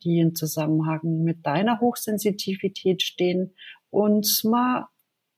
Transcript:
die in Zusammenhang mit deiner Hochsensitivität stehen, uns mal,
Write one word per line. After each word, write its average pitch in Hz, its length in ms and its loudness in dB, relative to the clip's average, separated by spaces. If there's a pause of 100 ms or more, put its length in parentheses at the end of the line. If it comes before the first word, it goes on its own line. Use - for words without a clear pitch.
die 170 140 2
in 165 140 4
Zusammenhang 156 920 -2
mit 165 200 -2
deiner 214 360 0
Hochsensitivität 196 1200 -2
stehen, 180 500 -2 (380)
uns 208 560 2
mal, 247 420 2 (500)